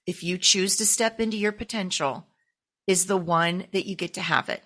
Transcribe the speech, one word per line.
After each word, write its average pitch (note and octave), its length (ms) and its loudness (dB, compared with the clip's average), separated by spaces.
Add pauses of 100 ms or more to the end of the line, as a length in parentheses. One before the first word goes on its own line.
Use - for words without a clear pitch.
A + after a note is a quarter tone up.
if F3+ 160 -6
you F3+ 160 -2
choose F#3+ 400 2
to G#3+ 80 2
step A3+ 340 2
into A3 160 -2
your G#3 160 0
potential, F#3 720 -4 (600)
is F#3 180 4
the F#3+ 140 2
one E3+ 540 2
that F#3+ 120 0
you G3 100 -6
get E3+ 200 -6
to - 80 -8
have E3 260 0
it. - 180 -6